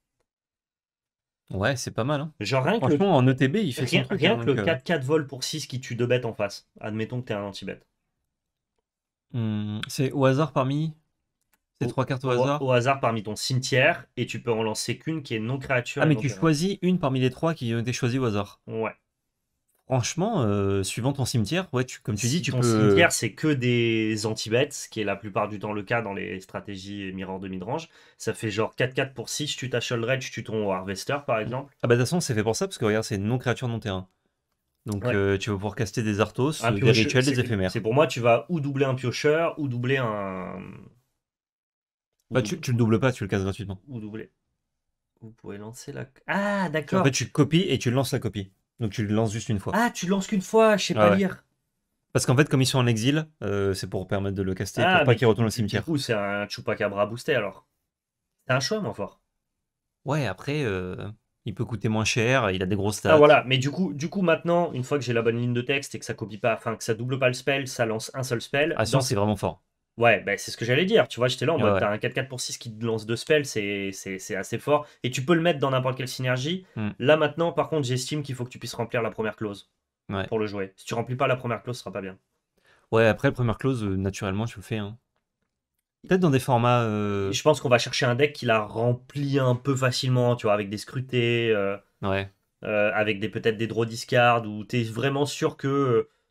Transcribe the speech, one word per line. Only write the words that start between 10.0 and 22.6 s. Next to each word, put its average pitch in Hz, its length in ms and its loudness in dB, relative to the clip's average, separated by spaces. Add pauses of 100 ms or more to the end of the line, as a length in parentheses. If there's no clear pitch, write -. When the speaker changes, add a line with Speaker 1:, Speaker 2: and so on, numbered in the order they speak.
Speaker 1:
au 135 120 0
hasard 135 280 2
parmi, 147 420 -2 (840)
c'est 131 60 -2
Speaker 2:
Au, 123 40 -2
Speaker 1:
trois 127 160 -2
cartes 131 180 -4
au 135 40 -2
Speaker 2:
au, - 20 2
Speaker 1:
hasard. 139 320 2
Speaker 2:
au 131 100 2
hasard 127 280 4
parmi 113 220 0
ton 107 140 -8
cimetière, 131 680 0 (100)
et 120 100 -2
tu 110 140 -8
peux 117 120 0
en 110 100 0
lancer 110 360 -4
qu'une 160 240 -6
qui - 120 -8
est 110 60 -2
non 123 180 -4
créature 135 440 -2
Speaker 1:
Ah, 151 40 4
Speaker 2:
et - 20 6
Speaker 1:
mais 151 60 6
Speaker 2:
non 117 60 -2
Speaker 1:
tu 143 80 -2
Speaker 2:
terrain. - 120 -6
Speaker 1:
choisis 165 420 2
une 180 160 2
parmi 135 220 0
les 127 100 2
trois 160 240 -2
qui 117 200 -4
ont 117 60 0
été 117 120 -2
choisies 123 260 0
au 131 60 -2
hasard. 101 420 -2
Speaker 2:
Ouais. 113 260 -4 (920)
Speaker 1:
Franchement, 165 560 0
euh, 98 400 2
suivant 120 300 -2
ton 135 120 -2
cimetière, 123 480 0
ouais, 123 120 0
tu, - 160 -16
comme - 160 -4
tu 104 100 -2
dis, 139 120 0
Speaker 2:
Si - 40 -4
Speaker 1:
tu 120 80 -4
Speaker 2:
ton 127 100 -2